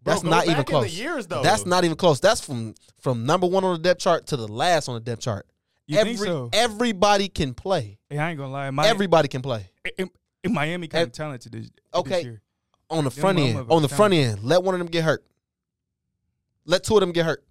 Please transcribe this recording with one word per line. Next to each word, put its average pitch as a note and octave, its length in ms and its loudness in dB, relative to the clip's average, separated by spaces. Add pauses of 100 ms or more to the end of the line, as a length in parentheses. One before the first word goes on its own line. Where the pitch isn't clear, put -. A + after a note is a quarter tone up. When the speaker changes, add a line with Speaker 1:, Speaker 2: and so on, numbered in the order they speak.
Speaker 1:
Bro, D3 100 0
Speaker 2:
That's F3+ 80 -2
Speaker 1:
go E3 80 0
Speaker 2:
not E3 60 6
Speaker 1:
back E3+ 100 4
Speaker 2:
even E3+ 120 2
Speaker 1:
in C3+ 60 0
the - 60 -6
Speaker 2:
close. C3+ 260 0
Speaker 1:
years, B3+ 300 -6
though. D#3+ 160 -4
Speaker 2:
That's G3 240 2
not F3+ 180 2
even D#3+ 120 0
close. D#3+ 240 4
That's G#3+ 200 4
from, A#2 340 -8 (260)
from A#2+ 260 -2
number F3+ 220 2
one F#3+ 160 2
on F#3 100 0
the E3 60 -6
depth F3+ 200 2
chart E3+ 280 0
to D3+ 80 -2
the A2+ 100 -6
last C#3+ 420 0
on B2+ 60 -6
the A2+ 60 -8
depth A2+ 220 -8
chart. G#2 240 -6 (420)
Speaker 3:
You D3+ 80 -2
think G#3+ 180 2
Speaker 2:
Every-, G#3 140 -6
Speaker 3:
so? C3+ 240 -4
Speaker 2:
everybody G#3 760 2
can C#3 240 -4
play. B2 460 -4 (100)
Speaker 3:
Hey, D3 100 -8
I D#3+ 120 -2
ain't D#3+ 80 -10
gonna C3+ 140 -10
lie. C#3 180 -8
Mi-, C#3 140 0
Speaker 2:
Everybody F#3+ 420 4
can C3 160 -6
play. A#2 260 -6 (300)
Speaker 3:
in, - 100 -4 (360)
in F#3 80 0
Miami E3 340 -2
kinda D#3+ 160 -2
Speaker 2:
Ev-, E3 100 -4
Speaker 3:
talented C#3+ 400 -12
this, A2+ 100 -12
this A2+ 80 -16 (240)
Speaker 2:
okay. F3 280 0
Speaker 3:
year. A#2 200 -14 (480)
Speaker 2:
On D#3+ 120 0
the C3+ 80 2
Speaker 3:
Them - 100 -12
Speaker 2:
front F#3 200 2
end, A#2+ 180 2
Speaker 3:
motherfuckers B2 140 -4
Speaker 2:
on E3 100 6
the C#3 60 0
front G3+ 260 4
Speaker 3:
talented. A#2+ 240 2
Speaker 2:
end, G#2 80 -12
let F3 160 4
one F#3 140 0
of - 20 -4
them F3 100 -6
get E3 160 -2
hurt. D3+ 200 0 (1400)
Let F3+ 200 0
two A3 100 0
of G#3 60 8
them F3+ 120 0
get E3 140 0
hurt. D3+ 240 -4